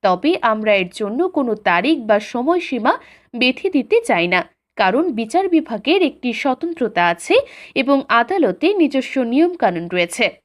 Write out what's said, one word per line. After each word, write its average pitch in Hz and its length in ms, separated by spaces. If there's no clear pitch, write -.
তবে 190 400
আমরা 214 340
এর 185 140
জন্য 226 400
কোনো 262 260
তারিখ 208 440
বা 214 200
সময়সীমা 262 760
বেঁধে 254 340
দিতে 381 320
চাই 180 260
না, 180 200
কারণ 240 360
বিচার 240 380
বিভাগের 311 540
একটি 254 300
স্বতন্ত্রতা 254 720
আছে 175 300
এবং 269 320
আদালতে 247 680
নিজস্ব 277 480
নিয়মকানুন 233 680
রয়েছে। 180 580